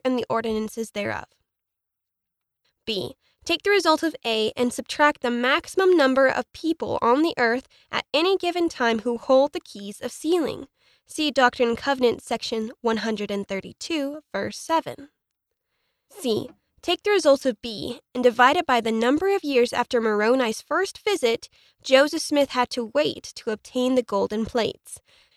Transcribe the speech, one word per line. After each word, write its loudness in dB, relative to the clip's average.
in 0
the -4
ordinances -4
thereof." -6
B. -6
Take -2
the 0
result 4
of -2
A -2
and 0
subtract 0
the 0
maximum 2
number 4
of -2
people -4
on 4
the 0
earth 0
at -4
any 2
given -2
time -2
who -4
hold 2
the -6
keys -16
of -10
sealing. -2
See -4
Doctrine 2
and -2
Covenants 0
section -6
one 0
hundred -6
and -6
thirty-two, -8
verse -6
seven. -4
C. -4
Take -2
the -2
result 4
of -2
B -10
and -4
divide 4
it 0
by 2
the -2
number 2
of -2
years 2
after 0
Moroni's 2
first -4
visit 0
Joseph 4
Smith 0
had -2
to -8
wait -2
to -8
obtain -2
the 0
golden -2
plates. -6